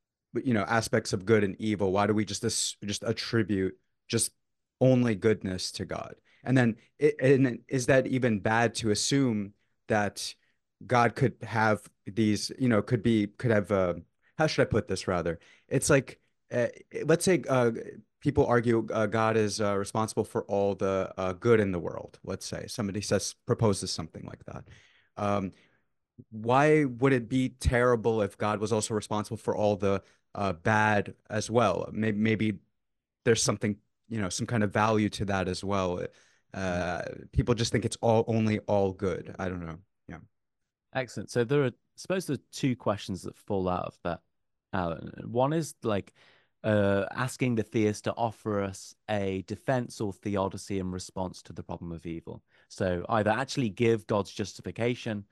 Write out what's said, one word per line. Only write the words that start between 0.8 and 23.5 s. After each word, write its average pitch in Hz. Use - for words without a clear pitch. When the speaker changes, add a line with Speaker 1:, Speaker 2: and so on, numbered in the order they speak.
Speaker 1:
of 95
good 107
and 95
evil? 101
Why 101
do 107
we 107
just 98
as-, -
just 101
attribute 104
just -
only 123
goodness 92
to -
God? 82
And 131
then, 120
it, 147
and 131
is 127
that 135
even 120
bad 113
to 113
assume 107
that 104
God 120
could 123
have 110
these, 104
you 131
know, 107
could 117
be, 110
could -
have, 104
uh, 92
how 156
should 156
I 123
put 110
this -
rather? 85
It's 131
like, 139
uh, 117
let's 165
say, 175
uh, 127
people 143
argue, 113
uh, 110
God 110
is, 104
uh, 101
responsible 110
for -
all 101
the, 95
uh, 92
good 110
in 98
the 87
world. -
Let's 95
say 80
somebody 101
says, -
proposes 104